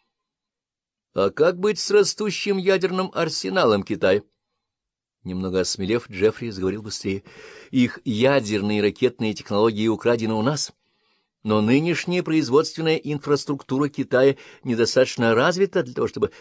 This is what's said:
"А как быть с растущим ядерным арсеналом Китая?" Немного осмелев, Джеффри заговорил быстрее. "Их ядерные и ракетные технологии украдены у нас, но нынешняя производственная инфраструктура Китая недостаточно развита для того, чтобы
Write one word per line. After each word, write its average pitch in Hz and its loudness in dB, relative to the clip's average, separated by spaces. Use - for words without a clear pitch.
"А 98 0
как 170 2
быть 190 -2
с - -8
растущим 202 0
ядерным 185 0
арсеналом 160 0
Китая?" 98 2
Немного 92 -4
осмелев, 98 -4
Джеффри 110 -2
заговорил 95 -4
быстрее. 98 -8
"Их 123 0
ядерные 107 0
и - 2
ракетные 110 0
технологии 107 0
украдены 110 -2
у 110 -2
нас, 139 -4
но 107 2
нынешняя 160 0
производственная 160 0
инфраструктура 143 -4
Китая 135 2
недостаточно 117 2
развита 175 2
для 123 -10
того, 117 -2
чтобы 104 -4